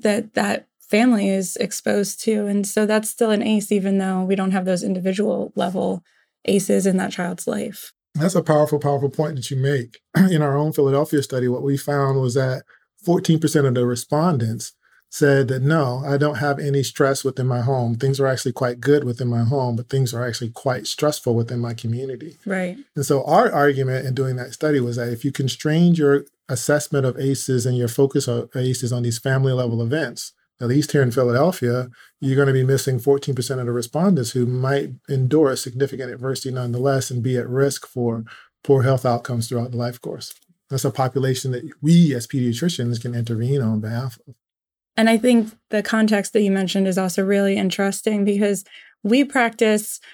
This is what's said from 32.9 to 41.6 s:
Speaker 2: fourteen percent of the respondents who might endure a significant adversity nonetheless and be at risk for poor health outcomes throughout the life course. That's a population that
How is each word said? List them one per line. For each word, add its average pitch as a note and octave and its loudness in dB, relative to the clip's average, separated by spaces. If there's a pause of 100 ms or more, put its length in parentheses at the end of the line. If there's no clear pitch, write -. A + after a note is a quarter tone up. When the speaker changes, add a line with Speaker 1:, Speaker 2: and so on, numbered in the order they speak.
Speaker 2:
fourteen C#3 2
percent B2+ -4
of A#2+ -4
the A#2+ -2
respondents C3+ 0
who B2 2
might C3 -2 (180)
endure C3+ 2
a A#2+ -2
significant B2+ -6
adversity C3 -6
nonetheless B2+ 0
and B2 -2
be B2+ 0
at A#2 -4
risk C#3 0
for A#2 -4 (380)
poor C3+ 4
health C3 2
outcomes A#2+ -2
throughout B2 -4
the A#2 -8
life B2 -6
course. - -12 (340)
That's C3+ -2
a C#3 0
population C3 -2
that B2 -6 (160)